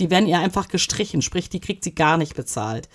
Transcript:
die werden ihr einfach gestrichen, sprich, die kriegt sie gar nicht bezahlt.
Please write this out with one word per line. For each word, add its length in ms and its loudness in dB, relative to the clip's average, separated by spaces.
die 100 0
werden 160 4
ihr 140 2
einfach 260 0
gestrichen, 560 -2
sprich, 280 -4
die 100 -6
kriegt 240 -6
sie 100 -4
gar 220 4
nicht 180 0
bezahlt. 600 -6